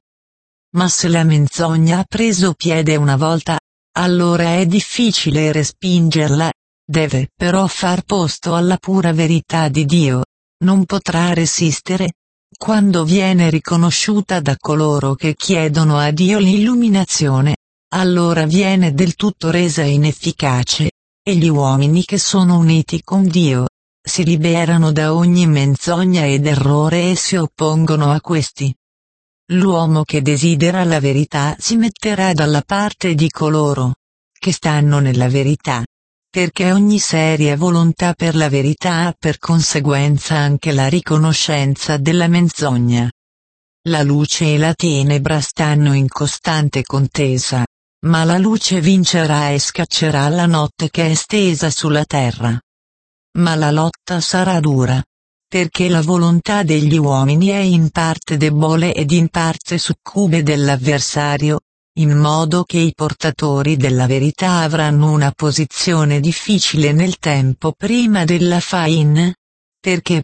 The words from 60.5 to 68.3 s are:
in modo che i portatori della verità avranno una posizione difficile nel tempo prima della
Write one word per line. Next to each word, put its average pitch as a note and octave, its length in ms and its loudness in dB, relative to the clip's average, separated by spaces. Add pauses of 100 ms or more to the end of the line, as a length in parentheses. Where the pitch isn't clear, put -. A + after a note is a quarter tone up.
in D3 160 2
modo D#3 480 2
che - 140 -4
i E3 160 2
portatori D3+ 840 -2
della B2+ 300 0
verità D3+ 540 0
avranno D3+ 520 2
una D3 200 2
posizione D3+ 880 -2
difficile D#3 720 0
nel F3 240 0
tempo C#3 580 -2
prima G#3+ 480 0
della F3 380 0